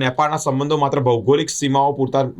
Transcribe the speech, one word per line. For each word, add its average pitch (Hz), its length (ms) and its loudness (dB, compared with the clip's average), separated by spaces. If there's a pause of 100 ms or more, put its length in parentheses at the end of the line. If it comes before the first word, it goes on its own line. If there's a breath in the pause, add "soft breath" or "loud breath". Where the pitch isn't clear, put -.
નેપાળના 151 400 0
સંબંધો 143 400 -2
માત્ર 135 240 0
ભૌગોલિક 131 500 2
સીમાઓ 139 400 0
પૂરતા 135 260 0 (160)